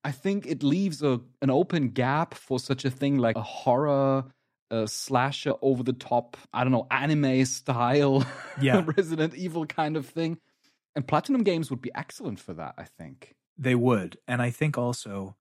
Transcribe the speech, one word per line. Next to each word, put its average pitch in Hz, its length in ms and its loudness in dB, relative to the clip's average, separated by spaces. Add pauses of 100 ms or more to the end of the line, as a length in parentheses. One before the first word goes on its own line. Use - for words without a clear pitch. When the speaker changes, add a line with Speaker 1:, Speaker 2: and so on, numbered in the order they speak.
Speaker 1:
I 143 80 -4
think 196 340 -4
it 131 180 -4
leaves 156 380 2
a, 131 180 2 (220)
an 135 80 4
open 147 400 2
gap 131 460 0
for - 240 -4
such 131 260 -4
a 131 60 2
thing 139 260 0
like 113 180 4
a 113 60 -2
horror, 135 840 2 (440)
a 113 180 -2
slasher, 135 760 -2
over-the-top, 123 760 0 (160)
I 123 100 0
don't 127 80 2
know, 117 200 2
anime 135 540 2
style 135 800 2 (200)
<laughs> - 180 -10
Speaker 2:
Yeah. 139 220 4 (120)
Speaker 1:
Resident 165 400 0
Evil 170 300 -6
kind 156 320 -4
of 139 80 -4
thing. 165 320 -4 (580)
And 127 120 -4
Platinum 233 360 2
Games 165 280 0
would 123 100 -6
be - 140 -10
excellent 131 440 -10
for - 140 -14
that, 78 240 -12
I 80 60 -14
think. - 520 -20 (220)
Speaker 2:
They 127 180 2
would. 117 420 2 (100)
And 123 140 -2
I 120 100 0
think 151 260 -2
also 101 640 -6